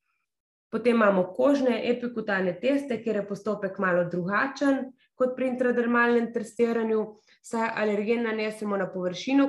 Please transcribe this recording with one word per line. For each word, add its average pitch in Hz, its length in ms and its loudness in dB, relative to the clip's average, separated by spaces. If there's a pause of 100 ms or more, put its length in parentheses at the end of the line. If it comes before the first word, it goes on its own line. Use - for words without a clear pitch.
(680)
Potem 233 260 2
imamo 196 280 6 (100)
kožne 254 460 2 (100)
epikutane 208 720 -2
teste, 269 440 0
kjer 214 120 -2
je 196 120 -2
postopek 202 520 -6
malo 180 240 2
drugačen 233 880 -2 (240)
kot 254 200 0
pri 262 120 -2
intradermalnem 240 840 2
testiranju, 220 720 -2 (360)
saj 226 280 -4 (120)
alergen 214 460 0
nanesemo 214 500 -4
na 185 140 -2
površino 190 580 0